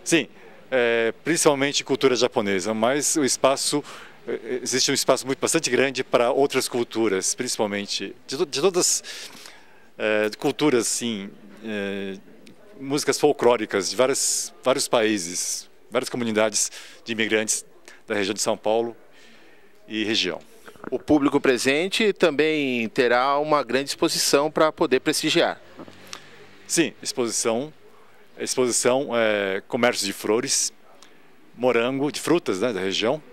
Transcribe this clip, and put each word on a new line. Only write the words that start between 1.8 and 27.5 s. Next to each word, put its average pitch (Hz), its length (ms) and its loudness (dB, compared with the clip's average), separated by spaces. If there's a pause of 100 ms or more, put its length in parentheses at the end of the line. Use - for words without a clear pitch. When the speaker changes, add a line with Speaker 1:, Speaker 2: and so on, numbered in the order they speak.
Speaker 1:
cultura 131 360 2
japonesa, 107 560 0
mas 123 420 0
o 156 80 2
espaço, 135 580 0 (460)
é, 120 340 -6
existe 127 300 0
um - 20 2
espaço 127 320 0
muito, 135 140 -4
bastante 151 300 0
grande 127 340 2
para 120 260 2
outras 139 380 0
culturas, 110 680 0
principalmente 101 800 -4 (140)
de 135 100 -8
to-, 175 80 0
de 135 140 -8
todas, 175 420 0 (960)
é, 107 400 0
culturas, 139 500 2
sim, 107 420 -6 (340)
é, 98 540 -8 (640)
músicas 135 360 -2
folclóricas 113 720 2
de 98 60 -6
várias, - 640 0
vários 131 280 0
países, 107 840 -2 (160)
várias 127 200 -4
comunidades 110 600 0 (360)
de 117 80 -6
imigrantes 107 500 0 (420)
da 110 100 -4
região 104 180 0
de 98 80 -6
São 107 160 0
Paulo 113 400 -2 (880)
e 110 160 -4
região. 95 380 -2 (500)
Speaker 2:
O 127 80 -2
público 143 400 2
presente 143 720 2
também 143 760 0
terá 127 500 2
uma 147 240 0
grande 131 280 -2
exposição 156 600 0
pra 156 220 2
poder 131 260 2
prestigiar. 147 640 0 (1040)
Speaker 1:
Sim, 156 340 0
exposição, 120 680 -2 (680)